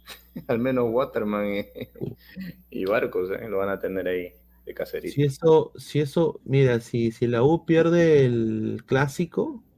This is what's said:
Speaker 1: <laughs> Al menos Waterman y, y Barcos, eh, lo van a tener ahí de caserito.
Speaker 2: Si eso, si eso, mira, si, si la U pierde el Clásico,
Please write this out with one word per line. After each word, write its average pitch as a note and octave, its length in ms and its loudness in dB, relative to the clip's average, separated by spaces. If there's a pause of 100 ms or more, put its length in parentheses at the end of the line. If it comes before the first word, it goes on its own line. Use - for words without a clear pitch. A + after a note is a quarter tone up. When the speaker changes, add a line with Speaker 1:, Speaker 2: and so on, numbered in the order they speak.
(340)
Speaker 1:
<laughs> - 120 -14
Al A#2+ 120 0
menos B2+ 320 0
Waterman G#2 640 -2
y, G#2 100 -4 (1040)
y - 140 -6
Barcos, G2 460 0
eh, A2+ 180 -8
lo G2 100 -4
van G2 120 0
a F#2+ 80 -4
tener F#2+ 280 -4
ahí F2+ 260 -4 (340)
de - 80 -14
caserito. - 400 -8
Speaker 2:
Si C#3 80 0
eso, D#3 540 2
si C#3+ 240 -4
eso, D#3 440 -2
mira, C3 360 4
si, A#2 320 -2
si B2 140 -2
la A#2 160 2
U D#3+ 220 2
pierde E3 600 4
el A2 580 -2
Clásico, F3 800 -2 (140)